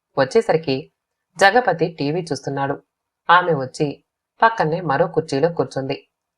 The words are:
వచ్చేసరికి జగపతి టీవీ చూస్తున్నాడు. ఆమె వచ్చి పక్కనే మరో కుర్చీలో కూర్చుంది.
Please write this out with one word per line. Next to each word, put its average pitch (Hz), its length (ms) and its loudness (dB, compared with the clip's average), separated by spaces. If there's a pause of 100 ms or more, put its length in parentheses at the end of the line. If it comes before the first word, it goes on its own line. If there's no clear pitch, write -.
(180)
వచ్చేసరికి 160 760 0 (440)
జగపతి 180 640 2
టీవీ 151 240 -2
చూస్తున్నాడు. 139 600 -6 (480)
ఆమె 175 220 4
వచ్చి 143 520 -4 (380)
పక్కనే 226 380 0
మరో - 260 0
కుర్చీలో 156 420 -2
కూర్చుంది. 135 600 -6 (300)